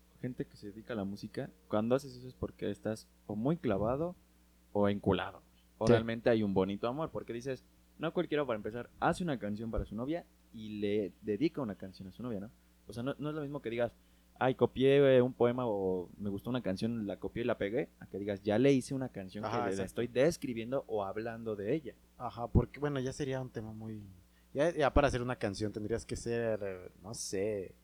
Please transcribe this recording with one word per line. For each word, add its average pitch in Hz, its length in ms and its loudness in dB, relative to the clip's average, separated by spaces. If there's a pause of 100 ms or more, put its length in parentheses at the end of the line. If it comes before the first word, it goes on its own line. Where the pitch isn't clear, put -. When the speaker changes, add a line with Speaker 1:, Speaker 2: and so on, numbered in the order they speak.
(220)
Speaker 1:
gente 127 240 -6
que - 120 -20
se 107 100 -16
dedica 104 260 -12
a - 20 -4
la 101 80 -2
música, 101 460 -8 (180)
cuando 110 280 2
haces 135 200 -2
eso 123 120 -16
es 127 60 -14
porque 98 360 -6
estás 107 380 -6 (200)
o 104 80 -4
muy 135 220 2
clavado 131 580 0 (560)
o 101 180 4
enculado. 98 520 0 (360)
O 110 100 0
Speaker 2:
Sí. 113 60 8
Speaker 1:
realmente 117 360 2
hay 113 140 6
un 101 100 0
bonito 98 340 2
amor, 143 240 -2
porque 107 220 -6
dices, 123 300 -8 (360)
no 151 140 -2
cualquiera 151 320 0
para 120 120 0
empezar 110 320 -6 (100)
hace 170 240 2
una 151 140 0
canción 104 340 -4
para 107 140 -2
su - 100 -10
novia 143 300 -4 (280)
y 107 260 -8
le 101 320 2 (100)
dedica 107 400 0
una 104 140 -4
canción 95 320 -14
a 92 40 -14
su 104 120 -14
novia, 117 160 -6
¿no? 104 100 -10 (380)
O 101 60 -14
sea, 117 100 -6
no, 135 160 -2
no 147 100 -4
es 151 60 -6
lo 156 60 -6
mismo 143 200 -6
que - 80 -6
digas, 117 220 0 (480)
"Ay, 127 160 4
copié, 135 640 8
eh, 123 40 10
un 127 120 4
poema 120 340 2
o 95 500 0
me 101 120 -4
gustó 101 200 -4
una 123 120 -2
canción, 107 460 -2
la 95 100 -4
copié 113 260 -4
y - 20 0
la 117 120 0
pegué", 110 320 -2 (100)
a - 80 -16
que - 120 -8
digas, 101 240 -2
"Ya 104 160 4
le 135 140 8
hice 131 200 0
una 131 160 -4
canción 98 340 -10
Speaker 2:
Ajá, 110 140 -4
Speaker 1:
que - 20 0 (120)
le, 95 60 -2
la 95 60 -2
Speaker 2:
exacto. 95 180 -4
Speaker 1:
estoy 120 60 0
describiendo 123 800 0
o 104 160 0
hablando 110 520 -6
de 101 180 0
ella". 143 200 -4 (240)
Speaker 2:
Ajá, 117 300 -8
porque, - 320 2
bueno, 143 200 -2
ya 127 120 -2
sería 131 300 -4
un 127 80 -8
tema 110 240 -10
muy... 110 280 -10 (520)
ya, 147 200 2
ya 143 200 2
para 143 140 6
hacer 120 140 0
una 123 140 -2
canción 104 380 -2
tendrías 110 320 -4
que - 100 -8
ser, 117 480 -2
eh, 95 260 -8 (140)
no 101 120 -10
sé 101 580 -2 (100)